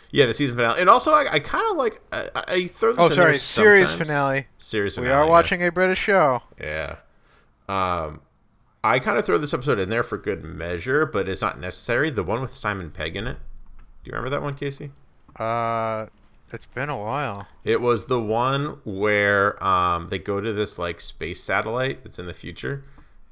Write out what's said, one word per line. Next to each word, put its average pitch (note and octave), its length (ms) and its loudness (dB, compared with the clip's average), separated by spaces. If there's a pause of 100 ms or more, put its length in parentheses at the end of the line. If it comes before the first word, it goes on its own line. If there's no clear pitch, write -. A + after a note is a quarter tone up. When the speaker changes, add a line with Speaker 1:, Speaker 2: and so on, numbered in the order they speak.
Speaker 1:
Yeah, C3+ 160 4
the A2+ 80 2
season C3 220 -2
finale. A#2+ 260 2
And F#3 80 6
also, B3+ 240 6
I, C#4+ 200 4
I D#3 60 2
kinda G4+ 340 -2
like, C4 280 -2 (100)
I, - 220 -6
I F#3 340 -2
throw - 260 0
this - 60 0
Speaker 2:
Oh, E3+ 60 8
Speaker 1:
in D#3+ 80 4
Speaker 2:
sorry, E3+ 200 6
Speaker 1:
there C#3 40 2
Speaker 2:
series G3+ 520 6
Speaker 1:
sometimes. E3 180 -4
Speaker 2:
finale. C#3 400 0 (100)
Speaker 1:
Series G2+ 400 -4
Speaker 2:
We A#2+ 60 -4
Speaker 1:
finale, C3+ 180 4
Speaker 2:
are D3+ 40 4
Speaker 1:
yeah. D#3+ 40 4
Speaker 2:
watching E3+ 340 6
a F3 80 2
British F#3 280 2
show. D#3 420 4 (180)
Speaker 1:
Yeah. D2+ 360 -6 (760)
Um, F2 520 -2 (600)
I A2+ 140 4
kinda A3 240 0
throw F3 160 0
this D3 160 -4
episode C3 240 0
in F#2+ 120 -2
there A2+ 120 0
for A2 160 -6
good F2+ 260 -6
measure, E2+ 600 -4
but G2 240 -2
it's F#2+ 140 -4
not G2 160 -4
necessary. B2+ 500 -4
The A2 140 -4
one G#2+ 180 -4
with C3 140 -10
Simon G2 340 -6
Pegg D#2+ 260 -8
in G2+ 120 -6
it. C3 100 -6 (680)
Do - 60 -16
you - 40 -10
remember A#2 180 -6
that C#3+ 100 -2
one, C#3+ 140 -6
Casey? C#3+ 340 -8 (460)
Speaker 2:
Uh, A2+ 720 -4 (440)
it's - 140 -14
been C3+ 240 -8
a C#3 80 -6
while. G#2+ 500 -6 (160)
Speaker 1:
It A2 160 2
was A#2+ 260 2
the B2+ 140 0
one B2+ 680 0
where, G2+ 800 2
um, F2+ 460 0
they G2 80 -2
go G2 240 -4
to A2 100 -2
this, G#2 280 -4
like, F2 200 -6
space - 440 -8
satellite A2 600 -4
that's - 140 -16
in F2+ 80 -10
the E2+ 80 -10
future, C3 500 -10 (480)